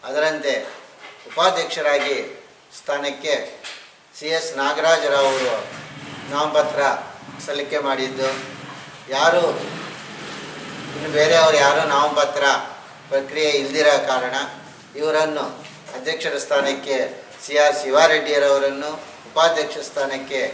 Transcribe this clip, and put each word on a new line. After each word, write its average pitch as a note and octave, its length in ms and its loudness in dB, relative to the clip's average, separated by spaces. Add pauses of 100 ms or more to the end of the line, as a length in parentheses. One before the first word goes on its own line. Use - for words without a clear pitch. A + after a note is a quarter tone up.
ಅದರಂತೆ D3 460 0 (720)
ಉಪಾಧ್ಯಕ್ಷರಾಗಿ D3+ 880 2 (640)
ಸ್ಥಾನಕ್ಕೆ C#3+ 560 -2 (840)
ಸಿ D3+ 120 -8 (100)
ಎಸ್ D#3+ 120 -6 (100)
ನಾಗರಾಜರಾವ್ D3 720 4
ಅವರು B2+ 240 0 (760)
ನಾಮಪತ್ರ D3 480 2 (680)
ಸಲ್ಲಿಕೆ D3 420 -4
ಮಾಡಿದ್ದು, C3 400 -2 (880)
ಯಾರು E3 280 4 (1500)
ಇನ್ನು D3+ 200 -6
ಬೇರೆಯವರು D#3 480 6
ಯಾರೂ D3 160 4 (140)
ನಾಮಪತ್ರ C#3+ 480 2 (680)
ಪ್ರಕ್ರಿಯೆ D3 380 0 (120)
ಇಲ್ದಿರೋ D3 340 4 (140)
ಕಾರಣ B2 260 0 (640)
ಇವರನ್ನು D3+ 440 0 (520)
ಅಧ್ಯಕ್ಷರ D#3 480 -4
ಸ್ಥಾನಕ್ಕೆ C#3 520 0 (480)
ಸಿ C#3+ 100 -8 (100)
ಆರ್ C#3+ 180 6
ಶಿವಾರೆಡ್ಡಿಯರವರನ್ನು, C#3+ 1120 4 (380)
ಉಪಾಧ್ಯಕ್ಷ D#3 480 2 (120)
ಸ್ಥಾನಕ್ಕೆ C3+ 500 -4 (140)